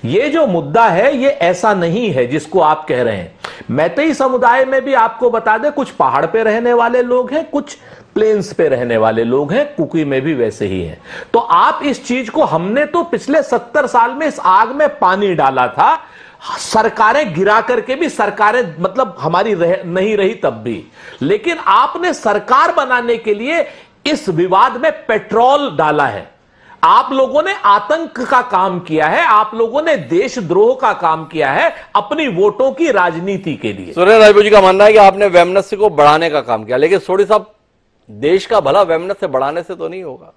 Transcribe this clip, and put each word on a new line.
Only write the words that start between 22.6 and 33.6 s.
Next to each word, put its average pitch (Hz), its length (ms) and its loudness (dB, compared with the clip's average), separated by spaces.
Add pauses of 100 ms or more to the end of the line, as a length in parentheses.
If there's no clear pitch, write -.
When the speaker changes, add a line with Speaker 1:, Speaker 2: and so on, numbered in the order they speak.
Speaker 1:
बनाने 247 460 -2
के 220 160 -4
लिए 277 340 -4 (400)
इस 294 220 -4
विवाद 190 520 0
में 208 240 -4
पेट्रोल 233 720 0
डाला 151 280 2
है। 98 260 -8 (520)
आप 226 280 4
लोगों 269 320 0
ने 381 100 -4
आतंक 311 680 0
का 247 220 0
काम 185 380 -2
किया 156 280 -2
है, 240 180 0
आप - 280 2
लोगों 233 280 -2
ने 320 140 0
देशद्रोह 190 800 0
का 247 180 -2
काम 160 320 -2
किया 151 260 -4
है 277 240 0 (200)
अपनी 294 320 -2
वोटों 208 440 0
की 294 200 -2
राजनीति 180 640 -2
के 104 180 -8